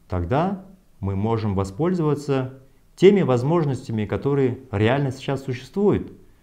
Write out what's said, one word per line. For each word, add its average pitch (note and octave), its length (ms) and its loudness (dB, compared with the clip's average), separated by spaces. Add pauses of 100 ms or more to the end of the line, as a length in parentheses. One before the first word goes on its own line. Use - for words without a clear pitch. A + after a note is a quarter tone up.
тогда C3+ 580 -2 (340)
мы G2 160 -4
можем G#2 400 -2
воспользоваться C#3+ 1040 -2 (360)
теми F#3+ 260 8
возможностями, C3 840 0
которые B2 540 0 (120)
реально B2 400 2
сейчас C3+ 320 -6
существуют. C3+ 680 -2 (320)